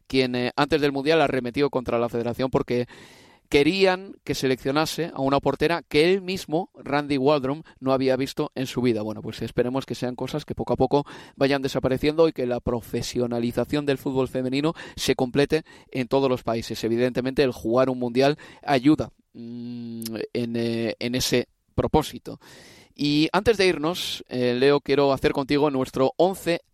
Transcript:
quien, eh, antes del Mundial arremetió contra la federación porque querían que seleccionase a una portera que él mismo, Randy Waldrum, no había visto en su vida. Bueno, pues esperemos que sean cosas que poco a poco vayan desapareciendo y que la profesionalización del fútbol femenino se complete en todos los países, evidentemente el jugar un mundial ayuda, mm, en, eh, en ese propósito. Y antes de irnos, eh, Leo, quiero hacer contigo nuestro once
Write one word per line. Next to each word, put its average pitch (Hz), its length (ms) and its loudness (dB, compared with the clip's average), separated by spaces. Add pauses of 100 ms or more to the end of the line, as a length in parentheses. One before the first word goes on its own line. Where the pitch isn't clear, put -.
quien, 131 300 0
eh, 123 200 0
antes 147 240 2
del 143 120 2
Mundial 139 320 2
arremetió 131 480 -2
contra 120 260 -2
la 120 100 0
federación 120 440 -4
porque 123 340 0 (640)
querían 185 640 2 (100)
que 139 120 -4
seleccionase 143 760 -2
a - 100 -10
una 139 180 2
portera 147 480 0
que 160 260 4
él 196 80 0
mismo, 180 540 -4
Randy 143 420 -2
Waldrum, 139 460 0 (160)
no 135 140 0
había 131 220 2
visto 139 380 -4
en 131 140 -6
su 123 160 -4
vida. 113 180 2
Bueno, 107 220 -8
pues - 180 -10
esperemos 123 460 -2
que 123 80 -6
sean 123 200 -6
cosas 139 300 -8
que - 80 -10
poco 120 200 -2
a 120 40 -2
poco 143 260 4 (320)
vayan 139 280 0
desapareciendo 135 640 2
y 156 40 2
que 127 140 -4
la 123 140 -2
profesionalización 120 1300 -2
del 139 100 0
fútbol 131 300 -2
femenino 131 460 -2 (220)
se - 200 0
complete 143 480 0 (260)
en 131 180 -4
todos 135 220 2
los 127 140 -2
países, 113 400 -4
evidentemente 123 580 0
el 131 120 2
jugar 127 360 2
un 127 80 -4
mundial 127 400 2 (240)
ayuda, 143 480 2 (240)
mm, 117 680 -12 (300)
en, 117 220 -4
eh, 117 440 -2
en 120 160 -4
ese 123 320 0 (260)
propósito. 120 680 -2 (600)
Y 147 320 6
antes 208 260 4
de 190 100 4
irnos, 165 600 -2
eh, 123 280 0
Leo, 139 260 4
quiero 139 320 2
hacer 151 180 0
contigo 143 380 2
nuestro 131 480 0
once 170 440 0 (120)